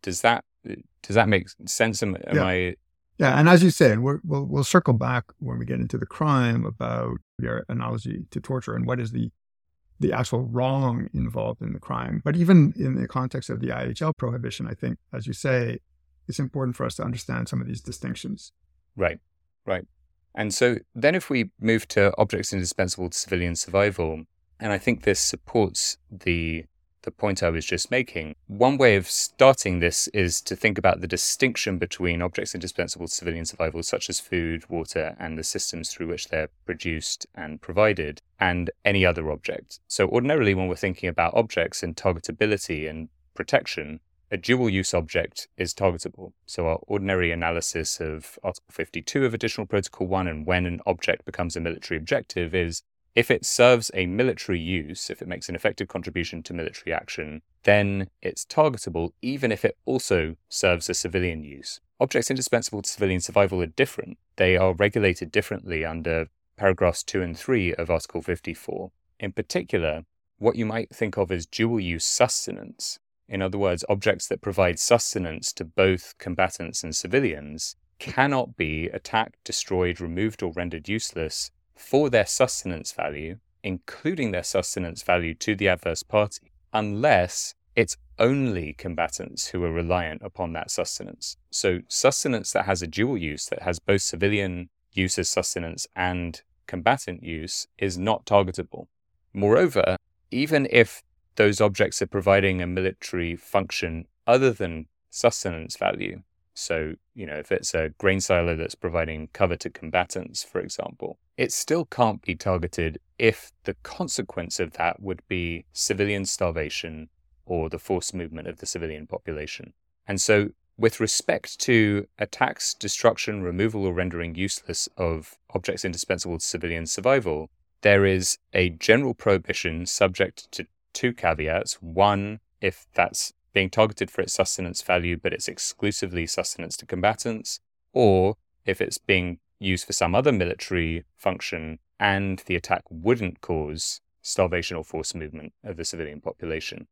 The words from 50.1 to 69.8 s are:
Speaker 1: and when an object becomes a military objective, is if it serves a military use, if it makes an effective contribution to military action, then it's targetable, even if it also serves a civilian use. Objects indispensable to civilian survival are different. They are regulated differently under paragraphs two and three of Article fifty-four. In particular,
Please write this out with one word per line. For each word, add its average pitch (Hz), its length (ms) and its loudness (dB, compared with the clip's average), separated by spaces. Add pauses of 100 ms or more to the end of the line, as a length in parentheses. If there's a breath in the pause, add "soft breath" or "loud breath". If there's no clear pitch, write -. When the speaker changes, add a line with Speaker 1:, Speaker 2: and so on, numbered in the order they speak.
Speaker 1:
and 76 180 -6
when 90 220 2
an 85 180 -4
object 87 400 0
becomes 87 300 -6
a 85 60 -6
military 82 360 -6
objective, 87 600 -2
is 85 260 -2 (320)
if 117 180 6
it 113 120 2
serves 120 500 6
a 92 120 0
military 98 540 0
use, 80 500 -4
if - 100 -8
it - 60 -10
makes 87 220 -10
an 87 80 -6
effective 104 320 -2
contribution 85 560 -6
to - 100 -10
military 82 380 -8
action, 78 500 -8 (220)
then 101 420 4 (160)
it's - 220 -6
targetable, 101 640 0 (120)
even 135 280 -2
if 104 140 -2
it - 120 2 (100)
also 87 500 0 (120)
serves 87 400 2
a 90 60 -2
civilian 87 480 -2
use. 69 380 -14 (180)
Objects 131 320 2
indispensable 120 520 -2
to - 60 -6
civilian 95 320 0
survival 98 400 4
are 85 60 0
different. 92 520 -2 (180)
They 92 200 6
are 92 180 4
regulated 98 580 2
differently 87 520 -2
under 82 440 -2 (280)
paragraphs 92 460 4
two 95 200 -2
and 85 140 -6
three 98 380 0
of 82 160 -4
Article 82 300 -2
fifty-four. 92 720 -8 (260)
In 98 140 -6
particular, 85 720 -2 (340)